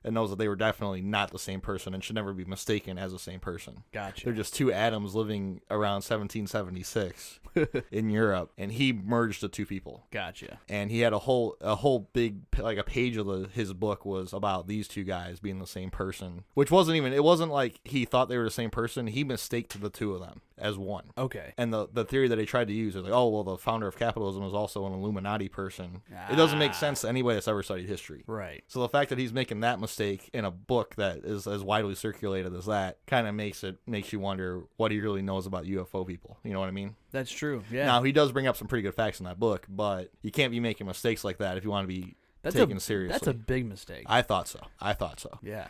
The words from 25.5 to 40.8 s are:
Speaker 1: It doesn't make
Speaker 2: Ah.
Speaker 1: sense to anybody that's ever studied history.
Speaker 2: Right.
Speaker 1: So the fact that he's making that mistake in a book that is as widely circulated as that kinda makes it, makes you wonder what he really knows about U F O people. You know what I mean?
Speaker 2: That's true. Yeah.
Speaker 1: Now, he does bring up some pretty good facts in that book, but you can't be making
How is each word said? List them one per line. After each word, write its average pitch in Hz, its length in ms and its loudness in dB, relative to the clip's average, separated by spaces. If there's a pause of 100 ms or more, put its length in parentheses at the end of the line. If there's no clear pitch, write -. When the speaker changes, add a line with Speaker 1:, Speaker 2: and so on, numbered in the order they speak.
Speaker 1:
It 135 60 2
doesn't 156 220 8
make 147 140 4
Speaker 2:
Ah. - 20 -2
Speaker 1:
sense 143 280 0
to 110 60 -2
anybody 120 260 4
that's 101 140 0
ever 104 140 2
studied 92 260 -6
history. 87 380 -8
Speaker 2:
Right. 98 420 -8
Speaker 1:
So 127 120 -4
the 123 80 2
fact 143 220 4
that 127 80 -2
he's 123 140 0
making 120 280 -2
that 117 200 2
mistake 101 520 -2
in 117 120 -2
a 95 60 -2
book 104 460 0
that 95 220 0
is 101 280 -4
as 101 160 -2
widely 101 320 2
circulated 95 600 -2
as 90 120 -8
that 98 400 0
kinda 117 260 2
makes 104 320 -6
it, 95 120 -6 (100)
makes 107 260 -4
you 107 80 -2
wonder 92 440 -4 (120)
what 110 140 2
he 107 100 0
really 101 220 0
knows 95 240 -2
about 90 200 -6
U 95 140 0
F 90 140 -8
O 92 100 -2
people. - 380 -12
You 104 100 -6
know 95 80 -2
what 95 80 0
I 92 40 -6
mean? 98 240 -8 (160)
Speaker 2:
That's 131 180 -4
true. 143 400 -4
Yeah. 131 160 0
Speaker 1:
Now, 123 160 8
he 135 100 4
does 143 200 8
bring 135 140 2
up 123 100 4
some 113 120 -10
pretty 120 140 2
good 95 120 -2
facts 107 260 0
in 95 60 -10
that 90 120 -8
book, 104 300 2
but 98 420 -2 (120)
you 107 80 -4
can't 135 200 2
be 117 100 0
making 110 260 0